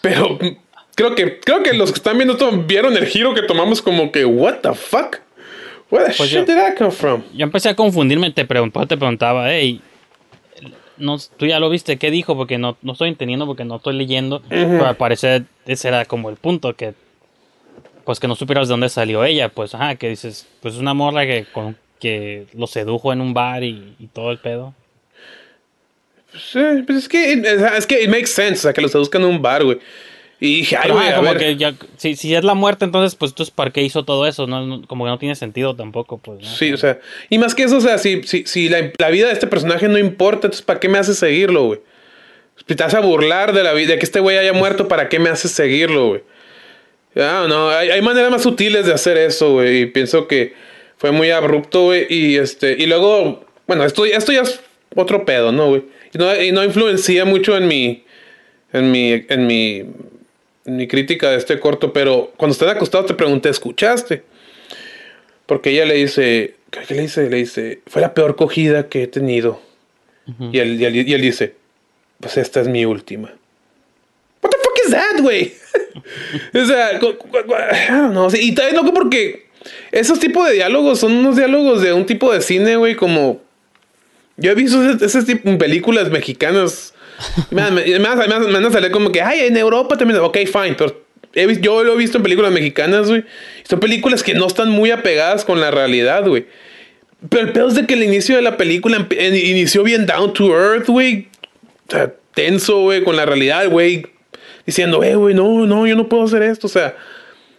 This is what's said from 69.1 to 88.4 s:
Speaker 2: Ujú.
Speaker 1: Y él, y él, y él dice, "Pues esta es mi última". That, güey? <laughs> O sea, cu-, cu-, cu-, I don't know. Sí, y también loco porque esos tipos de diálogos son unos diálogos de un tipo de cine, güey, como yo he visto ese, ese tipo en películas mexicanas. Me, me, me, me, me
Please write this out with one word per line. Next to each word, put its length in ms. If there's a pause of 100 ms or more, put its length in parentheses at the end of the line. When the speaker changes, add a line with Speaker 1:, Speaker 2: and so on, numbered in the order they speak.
Speaker 2:
Ujú. 260
Speaker 1:
Y 60
él, 220
y 40
él, 240
y 60
él 80
dice, 320 (640)
"Pues 160
esta 240
es 80
mi 160
última". 480 (1600)
That, 300
güey? 380
<laughs> 40 (920)
O 100
sea, 360
cu-, 180
cu-, 100
cu-, 100 (160)
I 360
don't 220
know. 180
Sí, 100
y 140
también 220
loco 180
porque 520 (440)
esos 300
tipos 260
de 80
diálogos 460
son 120
unos 240
diálogos 460
de 100
un 140
tipo 260
de 80
cine, 360
güey, 180
como 460 (960)
yo 160
he 20
visto 360
ese, 140
ese 200
tipo 240
en 100
películas 520
mexicanas. 840 (560)
Me, 200
me, 140
me, 140
me, 400
me 140